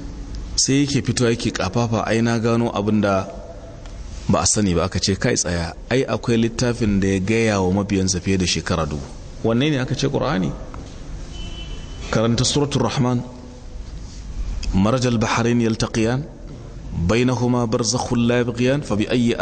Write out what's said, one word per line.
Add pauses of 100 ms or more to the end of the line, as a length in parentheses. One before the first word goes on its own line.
(560)
Sai
yake
fitowa
yake
kafafa,
"Ai
na
gano
abin
da (1000)
ba
a
sani
ba."
Aka
ce,
"Kai
tsaya, (160)
ai
akwai
littafin
da
ya
gaya
wa (100)
mabiyansa
fiye
da
shekara
dubu." (420)
Wanne
ne
aka
ce?
Qur'ani. (1600)
Karanta
Suratul
Rahman. (1500)
"مرج
البحرين
يلتقيان (840)
بينهما
برزخ
لا
يبغيان
فبأي